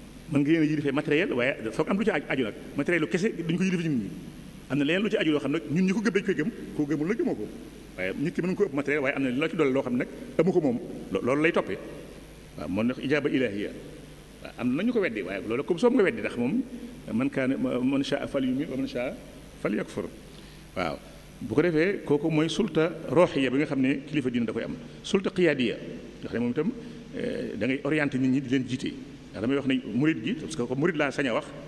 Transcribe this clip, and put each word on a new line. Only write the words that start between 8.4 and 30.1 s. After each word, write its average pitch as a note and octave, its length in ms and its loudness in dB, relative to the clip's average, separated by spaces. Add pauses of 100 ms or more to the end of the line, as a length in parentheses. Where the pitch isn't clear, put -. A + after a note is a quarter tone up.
mën E3+ 100 0
nga F3 40 0
ko G3+ 100 4
ëpp C3 80 -4
matériel, C#3+ 300 2
waaye C#3 120 2
am C#3 80 0
na C3 80 2
loo D3 180 0
ci - 60 -8
doole D3 160 4
loo C3+ 100 2
xam B2 120 -2
ne B2 60 2
nag C#3+ 80 0 (300)
amu E3+ 140 6
ko F3 100 6
moom. B2+ 180 4 (320)
Lo-, F#2+ 100 0
loolu C3 220 2
lay E3+ 80 6
toppee. F3 260 0 (800)
Waaw, D2+ 120 -8
moo G2 180 2
tax B2+ 160 -2
ijaaba C#3+ 260 2
ilaahiya. G#2 400 0 (720)
Waaw, - 160 -14
am B2 160 0
na F3 80 0
ñu B3 80 2
ko A#3 80 2
weddi, B2 220 0
waaye F#2 260 -4
loolu A#2+ 160 0
comme F3 160 0
soob A#3+ 140 6
nga A#3 100 8
weddi, B2 180 4
ndax G#2+ 160 -2
moom F3 240 2 (520)
man C3 160 2
kaana, C3+ 280 0
man C3 460 2
shaa C3 240 -2
falyu'min C3 420 0
wa C3+ 80 -4
man C3+ 100 -2
shaa B2+ 240 -4 (500)
falyakfur. F3 440 -2 (720)
Waaw, E2 200 0 (440)
bu G#2+ 140 -4
ko C#3 60 6
defee F3 440 4
kooku D3 260 4
mooy D#3 160 4
sulta E3 420 2 (200)
ruuhiya C#3 420 4
bi C3 60 2
nga D3+ 80 4
xam C3+ 160 0
ne C#3 260 4
kilifa C3+ 220 0
diine A#2+ 160 2
da A2 80 -2
koy - 100 -2
am. - 120 -6 (280)
Sulta G3 260 2
qiyaadiya, C3+ 460 4 (480)
nga G#2+ 60 -8
xam G#2+ 100 0
ne - 0 -
moom A#2+ 120 2
itam, D#3 200 0 (460)
eh, - 400 -4
da G2+ 100 0
ngay C3+ 160 0
orienté C#3+ 340 2
nit C3 140 4
ñi C#3 100 4
di C3 80 -4
leen C3 180 4
jiite. - 260 -4 (380)
Ndax F#2+ 100 -6
damay B2+ 160 2
wax C3+ 100 -2
ne C3 140 2 (120)
murid C3+ 300 2